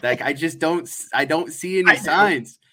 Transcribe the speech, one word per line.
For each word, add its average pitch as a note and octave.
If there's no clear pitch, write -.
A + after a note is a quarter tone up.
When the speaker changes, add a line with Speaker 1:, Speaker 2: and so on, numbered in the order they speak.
Speaker 1:
Like, B2
I C3+
just D#3
don't E3+
s-, -
I C#3
don't D#3
see F#3
any F#3
Speaker 2:
I -
know. -
Speaker 1:
signs. F3